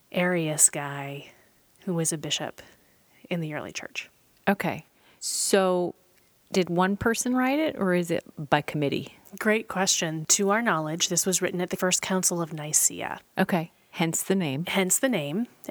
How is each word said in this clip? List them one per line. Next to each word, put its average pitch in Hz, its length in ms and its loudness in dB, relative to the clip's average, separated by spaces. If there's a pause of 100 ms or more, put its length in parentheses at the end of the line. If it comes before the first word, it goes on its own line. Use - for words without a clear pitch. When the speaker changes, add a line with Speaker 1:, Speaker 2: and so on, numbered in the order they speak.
(120)
Speaker 1:
Arius 170 580 2
guy 143 640 -8 (540)
who 185 100 -2
was 165 180 0
a 160 60 -6
bishop - 420 -6 (720)
in 170 100 -2
the 151 140 -6
early - 160 -6
church. - 380 -12 (380)
Speaker 2:
Okay. 180 380 0 (340)
So 180 760 2 (560)
did 185 180 2
one 185 260 2
person 233 400 0
write 254 220 2
it, 311 180 0
or 180 200 2
is 170 160 0
it - 140 -2 (120)
by 147 240 2
committee? - 560 -4 (220)
Speaker 1:
Great 220 300 0
question. 165 560 0
To 196 260 2
our 214 100 2
knowledge, 160 460 0
this 175 180 0
was 185 160 2
written 180 200 -2
at 180 100 -4
the 185 60 -2
First 185 260 0
Council 180 400 0
of 160 100 -6
Nicaea. - 680 -2 (180)
Speaker 2:
Okay. 175 320 2 (200)
Hence 165 320 0
the 190 120 0
name. 160 320 0
Speaker 1:
Hence 190 320 2
the 269 80 0
name. 185 380 -2 (260)